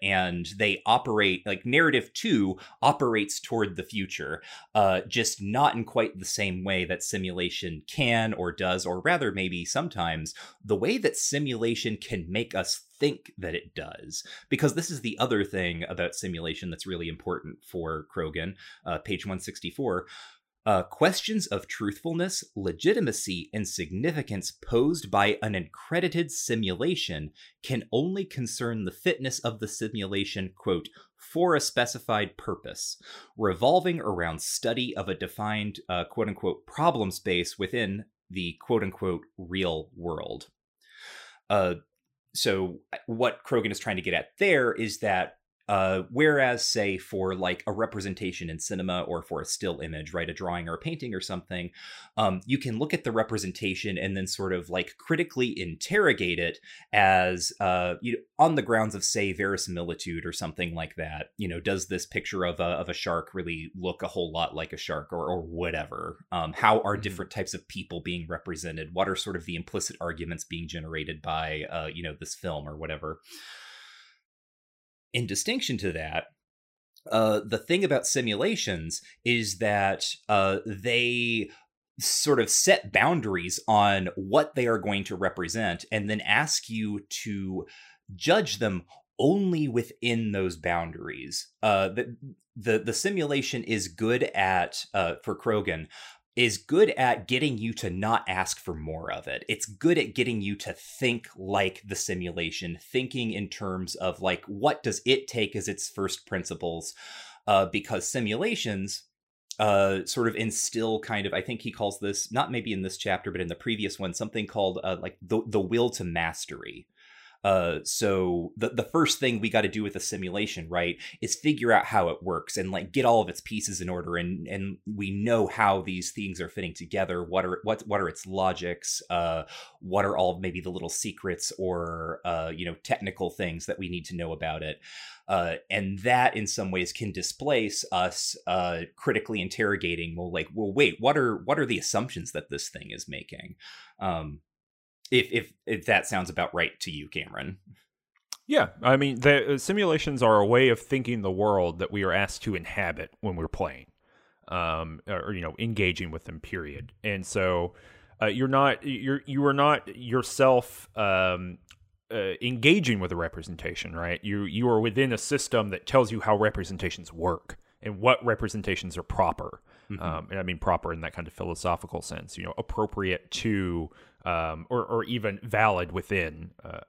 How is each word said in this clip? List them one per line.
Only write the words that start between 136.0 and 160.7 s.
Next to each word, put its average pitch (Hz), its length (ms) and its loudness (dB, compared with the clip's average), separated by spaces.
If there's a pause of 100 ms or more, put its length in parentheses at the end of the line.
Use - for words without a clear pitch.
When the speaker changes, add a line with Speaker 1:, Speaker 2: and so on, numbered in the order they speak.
Speaker 1:
in 107 120 -2
some 95 240 -2
ways 90 200 0
can 104 200 -6
displace 113 800 0
us, - 440 0 (120)
uh, 87 340 0 (140)
critically 110 460 -2
interrogating, 87 760 -2
well, 87 160 -6
like, 80 200 -2
well, 101 200 -2
wait, 143 260 4
what 135 180 4
are, 120 200 2
what 139 220 0
are 135 80 2
the 123 100 0
assumptions 92 540 -4
that 78 180 -8
this 71 180 -8
thing - 220 -14
is 55 180 -12
making? - 480 -14 (440)
Um, 80 420 -2 (680)
if, 123 220 6
if, - 220 -2 (120)
if 95 200 -4
that 101 200 6
sounds 92 240 -2
about 87 240 -2
right 85 280 0
to 87 100 -8
you, 73 160 -10
Cameron. 71 520 -8 (840)
Speaker 2:
Yeah, 294 240 4 (120)
I 131 160 6
mean, 139 240 0
the, 143 320 6
uh, 135 40 0
simulations 160 640 0
are 110 180 8
a 101 60 6
way 123 220 8
of 117 120 6
thinking 120 420 -2
the 95 100 0
world 92 480 4
that 92 120 -4
we 101 120 0
are 90 80 4
asked 98 320 2
to 104 120 0
inhabit 85 560 -4 (100)
when 92 160 -2
we're 82 100 -2
playing, 67 380 -6 (640)
um, 82 580 -2
or, 95 200 -4
or, 104 60 -4
you 92 80 -6
know, 80 180 -6
engaging 95 520 0
with 78 140 -8
them, 82 160 -12
period. 73 500 -10 (140)
And 98 200 -2
so, 90 480 2 (480)
uh, 110 40 4
you're 127 240 2
not, 135 360 4
you're, 135 400 -2
you 143 200 2
are 139 80 6
not 139 420 4
yourself, 123 1040 4